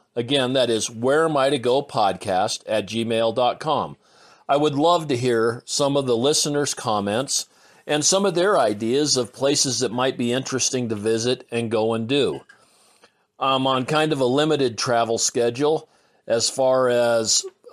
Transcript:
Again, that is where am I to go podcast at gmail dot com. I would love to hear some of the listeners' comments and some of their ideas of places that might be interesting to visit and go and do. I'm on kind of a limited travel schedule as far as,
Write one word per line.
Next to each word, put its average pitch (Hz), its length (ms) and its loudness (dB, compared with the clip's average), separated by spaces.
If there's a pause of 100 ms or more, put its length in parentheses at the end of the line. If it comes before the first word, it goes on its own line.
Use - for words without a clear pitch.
(160)
Again, 123 380 0
that 127 180 2
is 110 180 -2
where 131 340 0
am 160 140 0
I 135 140 2
to 143 80 -2
go 123 240 2
podcast 98 840 -2
at 104 200 -2
gmail 113 480 -2
dot 123 240 0
com. 110 360 -2 (540)
I 139 80 4
would 147 180 0
love 160 340 2
to 135 60 2
hear 117 500 0
some 139 300 -2
of 139 120 0
the 120 100 2
listeners' 143 560 0
comments 107 720 -2 (400)
and 147 180 0
some 196 220 2
of 190 80 2
their 180 240 2
ideas 120 600 2
of 120 140 -2
places 139 480 0
that 120 120 -2
might 127 260 -2
be 120 160 -2
interesting 127 560 -4
to 110 60 -2
visit 113 560 -2
and 117 200 -4
go 113 220 0
and 113 140 -4
do. 123 340 0 (960)
I'm 135 280 0
on 131 180 0
kind 156 260 0
of 143 80 -2
a 131 60 2
limited 135 540 2
travel 117 400 0
schedule 127 680 0 (400)
as 113 220 0
far 131 400 2
as, 117 560 2 (280)